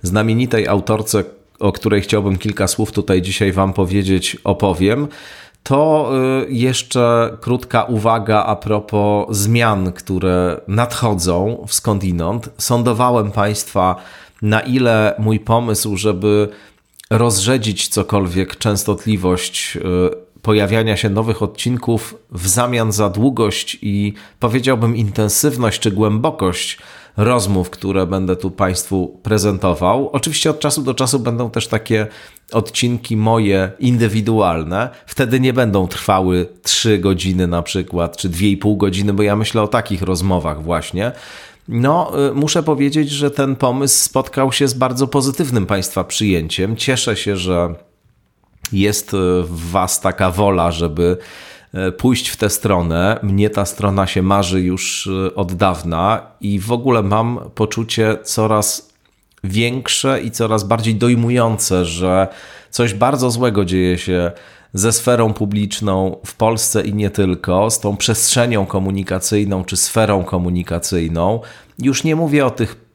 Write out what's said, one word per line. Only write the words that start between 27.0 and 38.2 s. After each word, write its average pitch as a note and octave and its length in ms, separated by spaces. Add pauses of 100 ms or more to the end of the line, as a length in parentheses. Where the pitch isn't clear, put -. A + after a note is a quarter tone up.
rozmów, G2+ 520
które F#2+ 360
będę F#2 300
tu F#2 160
państwu F#2 720
prezentował. G2+ 880
Oczywiście D3+ 400
od D3+ 100
czasu D3 220
do C3 120
czasu B2+ 260
będą A#2 300
też A2+ 180
takie G#2+ 400 (440)
odcinki A#2 640
moje G#2 600
indywidualne. A2 1120 (160)
Wtedy C3 340
nie C3 140
będą G#2 340
trwały F#2 600 (160)
trzy - 340
godziny F#2 500
na F2 140
przykład, F2 560
czy F#2+ 120